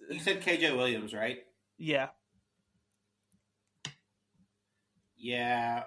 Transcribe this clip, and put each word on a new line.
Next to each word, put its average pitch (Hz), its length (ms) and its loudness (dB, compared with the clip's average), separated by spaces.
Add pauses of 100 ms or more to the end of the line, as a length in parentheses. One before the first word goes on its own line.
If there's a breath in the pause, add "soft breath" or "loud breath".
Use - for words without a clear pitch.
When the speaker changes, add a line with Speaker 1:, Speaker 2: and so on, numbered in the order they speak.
Speaker 1:
you 165 100 -6
said 185 220 0
K 175 160 2
J 151 160 2
Williams, 113 400 0
right? 120 260 -2 (380)
Speaker 2:
Yeah. 143 320 0 (3000)
Speaker 1:
Yeah, 120 720 0